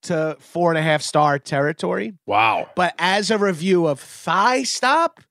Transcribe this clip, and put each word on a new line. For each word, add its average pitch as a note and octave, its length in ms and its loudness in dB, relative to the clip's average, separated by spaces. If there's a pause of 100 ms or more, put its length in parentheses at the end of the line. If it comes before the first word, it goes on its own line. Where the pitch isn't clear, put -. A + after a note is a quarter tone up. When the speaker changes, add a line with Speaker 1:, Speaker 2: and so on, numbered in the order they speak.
Speaker 1:
to D#3 360 -4
four E3+ 320 0
and D#3+ 60 0
a D#3 40 0
half D#3 200 0
star D3 380 2
territory. F3 720 -4 (120)
Speaker 2:
Wow. G#2 500 0
Speaker 1:
But F3 240 0
as F#3+ 320 0
a A3 60 2
review F#3 500 2
of C#3+ 120 -2
Thigh A3+ 640 -2
Stop D4 680 -2